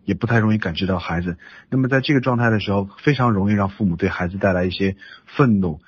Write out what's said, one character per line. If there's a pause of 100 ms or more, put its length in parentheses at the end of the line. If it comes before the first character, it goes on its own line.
也
不
太
容
易
感
知
到
孩
子。 (340)
那
么
在
这
个
状
态
的
时
候， (160)
非
常
容
易
让
父
母
对
孩
子
带
来
一
些 (280)
愤
怒，